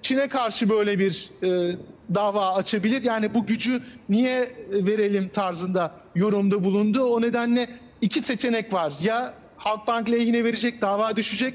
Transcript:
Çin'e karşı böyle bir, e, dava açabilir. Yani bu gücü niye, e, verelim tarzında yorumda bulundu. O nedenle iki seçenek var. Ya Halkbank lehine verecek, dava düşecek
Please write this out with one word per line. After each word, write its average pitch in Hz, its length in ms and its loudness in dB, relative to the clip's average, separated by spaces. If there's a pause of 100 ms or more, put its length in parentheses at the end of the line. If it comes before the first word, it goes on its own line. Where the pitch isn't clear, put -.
Çin'e 269 260 0
karşı 233 400 0
böyle 208 300 2
bir, 190 300 0 (140)
e, 180 340 0 (360)
dava 202 400 0
açabilir. 214 500 0
Yani 220 300 0
bu 220 120 2
gücü 240 360 0 (280)
niye, 254 320 2
e, 208 440 -2
verelim 202 440 2
tarzında 180 640 -2 (240)
yorumda 202 480 2
bulundu. 208 400 2
O 233 180 2
nedenle 240 480 0 (320)
iki 240 200 0
seçenek 233 520 -2
var. 160 280 0
Ya 233 320 -2 (240)
Halkbank 214 540 -2
lehine 233 320 2
verecek, 233 380 0
dava 208 340 0
düşecek 226 400 -2